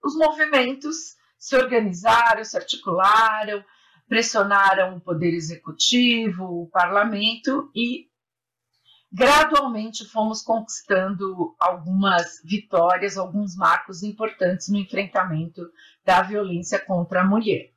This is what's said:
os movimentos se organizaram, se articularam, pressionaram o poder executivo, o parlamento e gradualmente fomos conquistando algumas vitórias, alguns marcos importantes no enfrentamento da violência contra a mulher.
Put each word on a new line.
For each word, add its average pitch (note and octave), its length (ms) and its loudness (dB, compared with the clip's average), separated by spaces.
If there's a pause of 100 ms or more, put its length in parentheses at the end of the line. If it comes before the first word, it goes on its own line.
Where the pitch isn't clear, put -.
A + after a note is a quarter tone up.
os D4 120 -2
movimentos D4+ 960 0 (240)
se - 180 -4
organizaram, A3 880 2
se - 120 -10
articularam, G#3+ 1080 0 (440)
pressionaram G3 880 2
o F3 40 -14
poder E3+ 320 -2
executivo, F#3 1120 -2
o E3+ 240 -8
parlamento G#3 1040 -2
e A#3+ 380 -6 (1000)
gradualmente B3+ 920 2
fomos A3 380 -2
conquistando F#3+ 1160 -2
algumas F3+ 840 0
vitórias, F3+ 720 0
alguns F#3 400 -6
marcos F3+ 460 -2
importantes G#3 680 -4
no G3+ 100 0
enfrentamento F#3 840 -4 (420)
da F#3 180 4
violência F#3+ 560 -4
contra F3+ 420 -2
a F#3 60 4
mulher. G#3 500 0